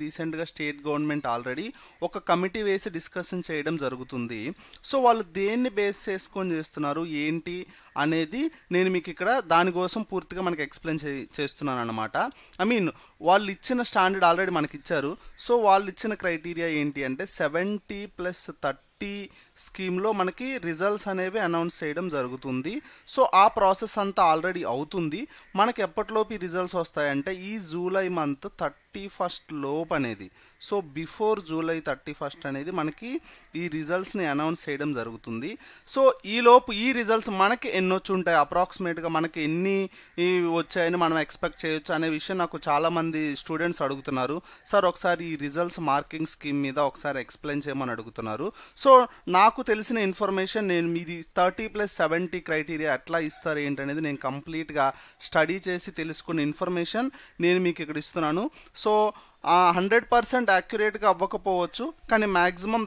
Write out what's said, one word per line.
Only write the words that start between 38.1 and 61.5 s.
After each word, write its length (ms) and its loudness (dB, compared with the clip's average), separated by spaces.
ఉంటాయి, 260 2
అప్రాక్సిమేట్గా 720 -2
మనకి 300 -2
ఎన్ని 300 0
ఈ 20 4
వచ్చాయని 460 0
మనం 200 2
ఎక్స్‌పెక్ట్ 400 -4
చేయొచ్చు 320 -2
అనే 200 0
విషయం 260 -4
నాకు 240 -6
చాలామంది 560 0
స్టూడెంట్స్ 440 -4
అడుగుతున్నారు. 500 -4
"సార్, 200 4
ఒకసారి 420 0
ఈ 20 -4
రిజల్ట్స్ 360 -2
మార్కింగ్ 440 -2
స్కీమ్ 320 -4
మీద 120 -2
ఒకసారి 340 -6
ఎక్స్‌ప్లెయిన్ 420 -6
చేయమని" 300 -4
అడుగుతున్నారు. 520 -6
So 100 10
నాకు 220 6
తెలిసిన 260 0
ఇన్ఫర్మేషన్, 640 -2
నేను 220 2
మీది 200 -6
థర్టీ 360 2
ప్లస్ 280 -2
సెవెంటీ 460 0
క్రైటీరియా 420 -2
ఎట్లా 200 -4
ఇస్తారు 360 -4
ఏంటనేది 420 -4
నేను 120 -4
కంప్లీట్గా 560 -2
స్టడీ 300 2
చేసి 220 -4
తెలుసుకున్న 400 -4
ఇన్ఫర్మేషన్ 580 -2
నేను 200 4
మీకు 180 0
ఇక్కడ 220 -8
ఇస్తున్నాను. 380 0
So 100 4
ఆ 40 8
హండ్రెడ్ 360 4
పర్సెంట్ 420 4
యాక్యురేట్గా 560 0
అవ్వకపోవచ్చు, 720 0